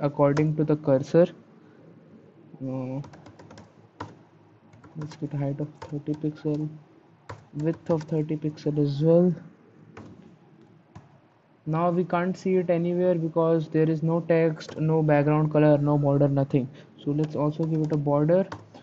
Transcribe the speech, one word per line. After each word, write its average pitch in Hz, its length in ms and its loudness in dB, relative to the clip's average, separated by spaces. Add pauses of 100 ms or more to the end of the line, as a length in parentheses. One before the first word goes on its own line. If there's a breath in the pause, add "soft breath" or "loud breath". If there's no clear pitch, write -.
according 147 560 0
to 156 80 0
the 151 120 0
cursor. 151 500 2 (1400 loud breath)
Uh, 131 360 -6 (1900)
let's 151 200 -14
get 147 180 -10
a - 20 -4
height 143 240 -4
of 151 80 -8 (140)
thirty 147 320 -8
pixel, 151 520 -6 (880)
width 160 360 -4
of 156 140 0
thirty 156 320 -4
pixel 151 420 -4
as 143 240 0
well. 170 320 6 (2250)
Now 165 240 0
we 175 140 0
can't 180 320 -2
see 185 200 0
it 175 140 0
anywhere 175 460 2
because 165 520 0
there 156 200 2
is 160 140 -2
no 165 180 0
text, 165 580 0
no 160 240 0
background 151 500 2
color, 151 260 6
no 147 200 2
border, 143 300 2
nothing. 139 400 0 (360 loud breath)
So 143 60 -4
let's 151 260 -2
also 151 280 -2
give 160 180 -2
it 156 100 -2
a 156 40 -2
border 151 500 2 (360 loud breath)